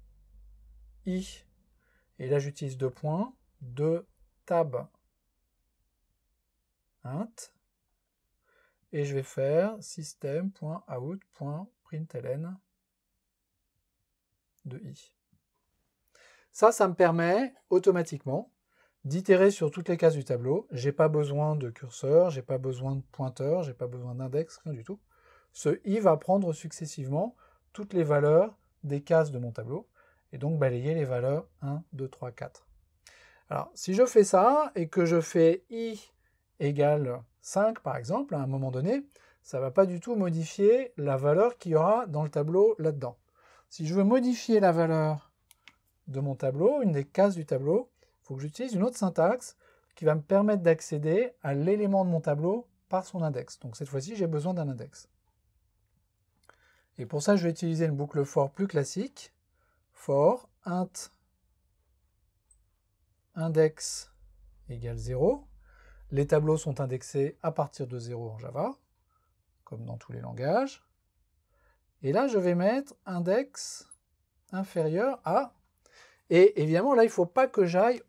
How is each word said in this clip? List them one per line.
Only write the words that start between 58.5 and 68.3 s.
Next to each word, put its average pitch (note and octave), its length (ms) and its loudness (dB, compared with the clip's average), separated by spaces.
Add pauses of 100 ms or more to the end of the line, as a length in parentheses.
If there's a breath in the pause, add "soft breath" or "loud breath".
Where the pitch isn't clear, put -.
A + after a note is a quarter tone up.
plus G3 160 -4
classique, F3+ 640 -6 (600)
for D3 560 2 (160)
int F3+ 260 -4 (2500)
index D#3+ 800 0 (560)
égale A#2 300 -10
zéro. B2+ 500 -2 (640 soft breath)
Les C#3+ 160 0
tableaux D#3 300 2
sont D3+ 240 -4
indexés C3+ 600 -4
à E3 100 -4
partir C#3+ 360 -6
de B2 100 -10
zéro A#2 320 -10
en A2 80 -14